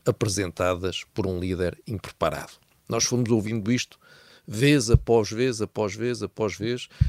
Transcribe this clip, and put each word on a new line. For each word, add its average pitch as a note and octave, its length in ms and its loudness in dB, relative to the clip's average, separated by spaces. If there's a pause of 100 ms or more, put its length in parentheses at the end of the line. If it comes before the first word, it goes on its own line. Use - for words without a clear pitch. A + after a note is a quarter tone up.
apresentadas F#2 1080 0
por G2 120 -2
um F#2 140 -2
líder F2+ 480 -2
impreparado. D#2 640 -4 (380)
Nós A#2 160 0
fomos A#2+ 260 0
ouvindo A2 400 0
isto - 260 -2 (480)
vez B2+ 440 2
após A2+ 420 4
vez, A2+ 300 -2
após G#2 340 -2
vez, A#2 260 -4
após G#2 340 -4
vez, A#2+ 320 -6 (220)